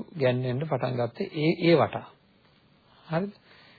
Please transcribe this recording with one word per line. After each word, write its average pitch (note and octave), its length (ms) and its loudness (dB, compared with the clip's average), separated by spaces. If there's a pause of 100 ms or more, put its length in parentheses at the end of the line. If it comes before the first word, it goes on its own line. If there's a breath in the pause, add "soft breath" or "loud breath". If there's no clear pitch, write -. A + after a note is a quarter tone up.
(140)
ගැන්වෙන්න B2+ 480 0
පටන් B2+ 340 -4
ගත්තේ A#2+ 380 -4
ඒ, D#3 180 0 (100)
ඒ E3+ 140 6
වටා. A#2 300 0 (1000)
හරිද? F#3+ 280 -4 (460 soft breath)